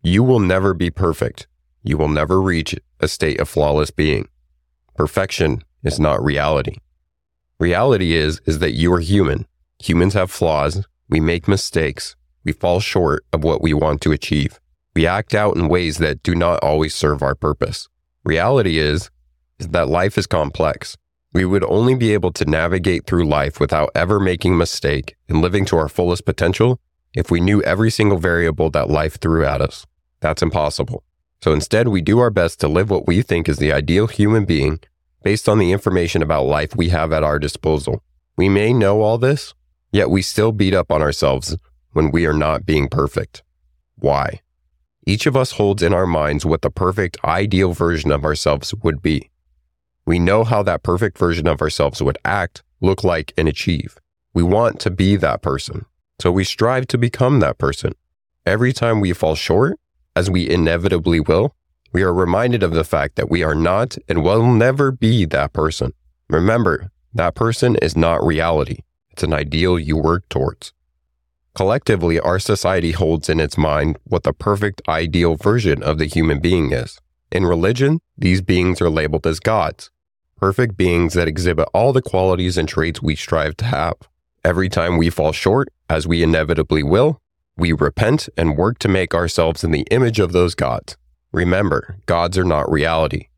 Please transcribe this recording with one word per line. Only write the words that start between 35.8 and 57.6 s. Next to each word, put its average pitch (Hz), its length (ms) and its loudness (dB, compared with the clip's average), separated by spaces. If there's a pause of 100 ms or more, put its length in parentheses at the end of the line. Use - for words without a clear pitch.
about 76 240 0
life 73 280 -2
we 85 140 0
have 80 240 0
at 78 100 0
our 76 160 0
disposal. 73 640 -4 (360)
We 90 100 2
may 104 240 2
know 107 300 2
all 110 160 0
this, 135 340 0 (400)
yet 101 160 2
we 92 140 2
still 107 280 0
beat 101 220 0
up 90 180 0
on 78 120 2
ourselves 71 560 -2 (340)
when 80 180 2
we 82 140 0
are 76 80 0
not 76 320 -2
being 76 240 0
perfect. - 540 -4 (540)
Why? 69 440 -2 (640)
Each 101 200 -2
of 135 100 0
us 131 160 0
holds 101 300 0
in 85 100 2
our 92 140 2
minds 76 400 0
what 78 160 0
the - 80 0
perfect 92 520 -2
ideal 92 520 0
version 82 360 0
of 73 140 0
ourselves 76 580 -2
would 78 200 -2
be. 78 260 -2 (800)
We 85 120 2
know 95 240 4
how 110 200 0
that 92 200 -2
perfect 92 360 -2
version 82 280 0
of 76 140 0
ourselves 76 400 -2
would 69 240 0
act, 92 380 -4 (180)
look 92 240 0
like, 82 320 -2
and 80 100 2
achieve. - 520 -4 (340)
We 85 100 2
want 104 380 2
to - 100 -2
be 95 260 2
that 73 260 -2
person, - 420 -6 (340)
so 90 140 0
we 95 120 2
strive 127 420 -2
to - 100 -4
become 123 440 2
that 69 180 0
person. - 340 -2 (540)